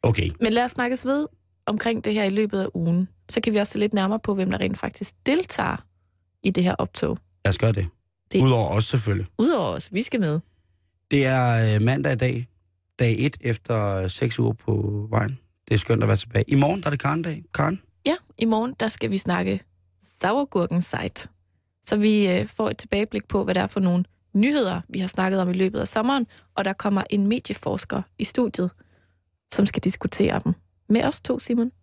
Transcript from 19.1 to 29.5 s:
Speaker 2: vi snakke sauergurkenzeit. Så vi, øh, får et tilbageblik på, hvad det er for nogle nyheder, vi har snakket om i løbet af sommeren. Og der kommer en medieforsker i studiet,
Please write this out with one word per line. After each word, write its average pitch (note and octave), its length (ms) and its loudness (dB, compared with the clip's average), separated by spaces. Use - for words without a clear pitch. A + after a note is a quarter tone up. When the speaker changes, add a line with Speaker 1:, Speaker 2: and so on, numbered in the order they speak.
Speaker 2:
vi G3 80 0
snakke F#3+ 420 -2
sauergurkenzeit. F3+ 1120 -2
Så - 140 -2
vi, G#3 360 4
øh, G3+ 140 0
får G#3+ 240 -4
et - 80 -8
tilbageblik G#3 500 -4
på, G3+ 160 0
hvad G#3+ 100 -2
det F#3+ 80 2
er G3+ 40 0
for G3 140 -4
nogle F3+ 240 2
nyheder, G#3 540 2
vi F#3+ 100 -6
har F#3 80 -2
snakket F#3+ 340 0
om F3+ 100 0
i - 20 -2
løbet F#3+ 280 0
af - 80 -4
sommeren. A#3+ 380 0
Og G3 100 -2
der F#3+ 80 -2
kommer G3 380 0
en G3+ 160 2
medieforsker - 760 -4
i G#3+ 60 -4
studiet, G3 460 0